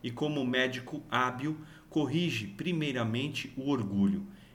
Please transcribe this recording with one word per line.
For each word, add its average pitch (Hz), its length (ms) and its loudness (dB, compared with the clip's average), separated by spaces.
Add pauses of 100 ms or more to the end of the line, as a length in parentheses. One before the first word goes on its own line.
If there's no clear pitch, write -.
e, 120 120 -4
como 147 340 0
médico 127 640 0
hábil, 127 460 0 (340)
corrige 143 560 2
primeiramente 139 1080 -2
o 135 120 -4
orgulho. 101 560 2 (300)